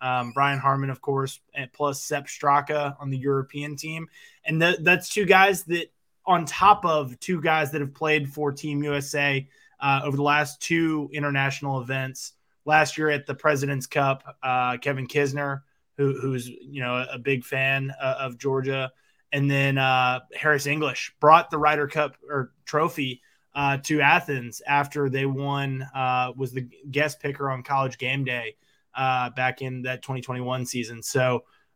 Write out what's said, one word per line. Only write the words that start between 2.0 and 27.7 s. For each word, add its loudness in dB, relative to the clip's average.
Sepp -4
Straka 0
on -8
the -4
European -4
team. -10
And 0
th-, 4
that's 2
two 0
guys 6
that, -2
on 4
top 4
of 0
two -2
guys 2
that -2
have -6
played 0
for -4
Team -4
U -2
S -4
A, 0
uh, 2
over -2
the 0
last 2
two 0
international -2
events, -8
last 4
year 2
at 0
the -8
President's 0
Cup, -2
uh, 0
Kevin -4
Kisner, -2
who, 0
who's, -4
you -12
know, -2
a -10
big -2
fan, -2
uh, -2
of -8
Georgia. -2
And 2
then, 2
uh, 2
Harris 2
English -4
brought 8
the -2
Ryder 2
Cup -2
or -4
trophy, -2
uh, 0
to 0
Athens 2
after 0
they 0
won, -2
uh, 0
was -6
the -8
guest 0
picker -4
on -6
College -2